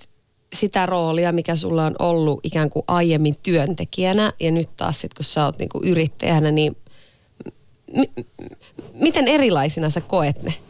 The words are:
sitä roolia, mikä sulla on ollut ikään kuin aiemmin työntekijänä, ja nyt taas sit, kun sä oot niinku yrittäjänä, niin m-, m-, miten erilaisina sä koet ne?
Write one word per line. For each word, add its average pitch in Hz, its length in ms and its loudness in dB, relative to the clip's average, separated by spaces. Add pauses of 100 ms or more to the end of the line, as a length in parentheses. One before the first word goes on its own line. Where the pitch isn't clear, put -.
(540)
sitä 196 320 0
roolia, 170 460 2
mikä 170 240 0
sulla 165 280 0
on 156 140 0
ollut 160 440 2
ikään 156 280 0
kuin 160 180 -4
aiemmin 156 540 2
työntekijänä, 180 1000 0
ja 165 100 0
nyt 160 260 0
taas - 240 -4
sit, - 140 -10
kun 147 100 -8
sä 151 200 0
oot 139 140 -2
niinku - 260 -6
yrittäjänä, 160 680 2
niin 151 260 2 (1200)
m-, - 240 0
m-, - 40 -10 (720)
miten 277 340 2
erilaisina 208 640 2
sä 165 100 -2
koet 151 420 0
ne? 160 120 -4 (160)